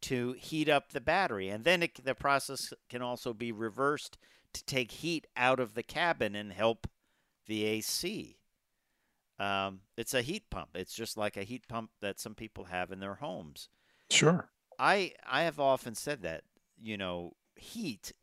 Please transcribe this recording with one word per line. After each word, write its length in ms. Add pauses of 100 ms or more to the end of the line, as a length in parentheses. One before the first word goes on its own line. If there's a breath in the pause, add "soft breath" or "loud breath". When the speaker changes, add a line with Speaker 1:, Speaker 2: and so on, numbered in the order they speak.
Speaker 1:
to 320
heat 360
up 220
the 100
battery. 480
And 160
then 180
it, 220
the 100
process 580 (160)
can 120
also 320
be 180
reversed 640 (360)
to 120
take 260
heat 440
out 240
of 140
the 100
cabin 520
and 180
help 340 (600)
the 180
A 160
C. 560 (1000)
Um, 420 (160)
it's 160
a 80
heat 280
pump. 260
It's 180
just 240
like 180
a 80
heat 240
pump 220 (100)
that 200
some 160
people 300
have 280
in 80
their 140
homes. 520 (420)
Speaker 2:
Sure. 400 (300)
Speaker 1:
I, 340 (160)
I 140
have 160
often 360
said 260
that, 220 (380)
you 160
know, 360 (240)
heat, 640